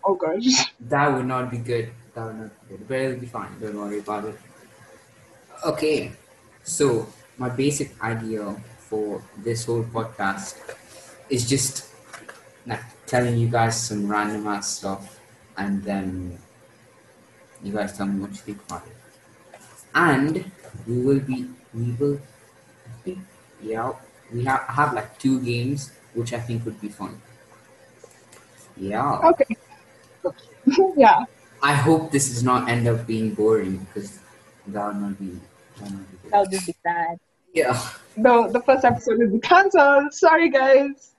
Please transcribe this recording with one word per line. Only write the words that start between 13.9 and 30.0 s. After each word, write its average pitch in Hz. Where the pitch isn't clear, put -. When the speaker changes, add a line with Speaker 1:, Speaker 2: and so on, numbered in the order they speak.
Speaker 2:
random 104
ass 101
stuff, 95
and 98
then 90
you 98
guys 101
tell 98
me 98
what 101
you -
think 101
about 87
it. -
And 156
we 123
will 139
be, 127
we 117
will 143
be, 185
yeah, 113
we 120
ha-, 135
have, 147
like, -
two 131
games 123
which 117
I 113
think 113
would 110
be 104
fun. 92
Yeah. -
Speaker 1:
Okay. -